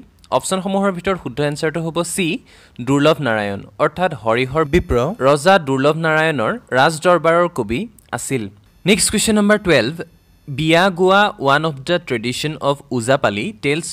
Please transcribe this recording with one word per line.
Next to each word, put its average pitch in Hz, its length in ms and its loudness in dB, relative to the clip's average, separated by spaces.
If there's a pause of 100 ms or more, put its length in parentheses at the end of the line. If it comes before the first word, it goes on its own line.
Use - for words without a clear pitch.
(360)
অপশ্যনসমূহৰ 196 600 -2
ভিতৰত 180 280 -4
শুদ্ধ 123 140 -10 (120)
এনচাৰটো 156 360 -4
হ'ব 151 100 -6 (180)
চি, 190 120 -2 (600)
দুৰ্লভ 143 280 4 (100)
নাৰায়ণ, 104 340 -2 (240)
অৰ্থাৎ 180 260 0 (120)
হৰিহৰ 127 420 0 (100)
বিপ্ৰ 175 220 0 (300)
ৰজা 151 280 4 (140)
দুৰ্লভ 135 280 2 (100)
নাৰায়ণৰ 156 460 0 (260)
ৰাজদৰবাৰৰ 165 720 2 (100)
কবি 117 220 -2 (360)
আছিল। 123 260 -4 (420)
নেক্সট 185 280 2
কুৱেশ্যন 220 280 0
নম্বৰ 208 240 4
টুৱেলভ, 147 300 2 (540)
বিয়া 160 360 2 (140)
গোৱা, 190 240 4 (220)
ওৱান 139 240 4
অফ 151 60 -6 (140)
দ্য 175 80 0 (120)
ট্ৰেডিশ্যন 123 460 -4 (160)
অফ 143 60 0 (200)
ওজাপালি, 117 500 0 (180)
টেলছ 151 280 -2